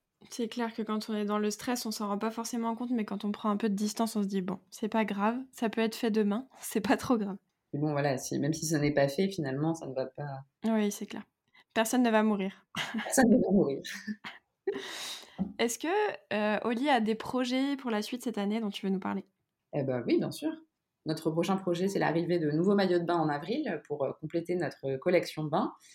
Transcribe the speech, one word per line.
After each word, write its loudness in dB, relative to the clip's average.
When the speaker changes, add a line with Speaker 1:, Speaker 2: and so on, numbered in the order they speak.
Speaker 1:
C'est -4
clair -4
que -4
quand -4
on -2
est 0
dans 0
le 2
stress, -4
on -2
s'en -4
rend -2
pas -2
forcément -2
compte, -6
mais 2
quand -4
on 0
prend -2
un 2
peu 0
de 2
distance, -2
on 2
se 0
dit : « 0
Bon, -4
c'est -4
pas 2
grave, 0
ça -2
peut 0
être 0
fait 0
demain, 2
<laughs> -20
c'est -2
pas 4
trop 2
grave. » -4
Speaker 2:
Mais -2
bon, 2
voilà, 2
si, -4
même 2
si -4
ça 2
n'est 4
pas 6
fait, 0
finalement, -2
ça -8
ne -8
va -2
pas -10
Speaker 1:
Oui, 2
c'est -8
clair. -10
Personne 2
ne 4
va 6
mourir. 0
<laughs> -4
Speaker 2:
Personne 4
ne 8
va 2
mourir. 4
<laughs> -8
Speaker 1:
Est-ce 0
que, -4
heu, 2
Oli 0
a 6
des 2
projets 0
pour -6
la 0
suite -8
cette -4
année 0
dont -2
tu -8
veux 2
nous 0
parler ? -4
Speaker 2:
Eh 0
ben -2
oui, 4
bien 0
sûr. -4
Notre -2
prochain 2
projet, 0
c'est -2
l'arrivée 2
de 2
nouveaux 4
maillots 4
de 0
bain 2
en 2
avril -2
pour, -2
heu, -2
compléter -4
notre -4
collection 0
bain. 0